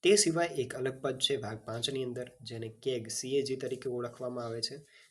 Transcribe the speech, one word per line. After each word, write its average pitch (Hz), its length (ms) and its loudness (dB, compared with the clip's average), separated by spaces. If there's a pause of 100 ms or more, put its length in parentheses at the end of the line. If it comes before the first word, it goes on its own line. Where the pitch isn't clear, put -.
તે 196 140 10
સિવાય 170 300 4
એક 131 280 -2
અલગ 131 260 -2
પદ 131 180 -2
છે - 180 2
ભાગ 113 280 -4
પાંચની 127 400 -2
અંદર, 123 280 -6 (100)
જેને 113 260 -8
કેગ, 117 400 -2
સી 131 280 -2
એ 139 60 4
જી 135 140 -2
તરીકે 127 320 -4
ઓળખવામાં 123 560 -4
આવે 117 180 -4
છે, 143 240 -6 (240)